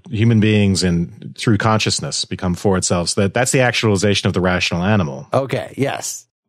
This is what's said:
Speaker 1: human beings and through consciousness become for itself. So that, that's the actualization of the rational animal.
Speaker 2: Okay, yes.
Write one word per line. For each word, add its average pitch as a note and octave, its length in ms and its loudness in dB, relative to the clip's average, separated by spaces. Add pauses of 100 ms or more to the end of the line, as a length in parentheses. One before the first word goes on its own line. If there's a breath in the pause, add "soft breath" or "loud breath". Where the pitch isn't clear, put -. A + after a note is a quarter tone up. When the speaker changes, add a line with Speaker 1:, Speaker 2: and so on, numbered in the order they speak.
(100)
Speaker 1:
human A2+ 280 2
beings G2+ 460 4
and E2+ 540 -4
through A2 180 2
consciousness G#2 680 -2
become F2+ 280 -4
for F#2+ 220 0
itself. F2 320 0
So - 140 -2
that, G2 100 0
that's B2 200 0
the C#3 80 2
actualization G#2 640 2
of F2+ 80 0
the F#2 80 0
rational F2+ 400 0
animal. F#2+ 500 0
Speaker 2:
Okay, B2 460 -4
yes. - 480 -6 (220)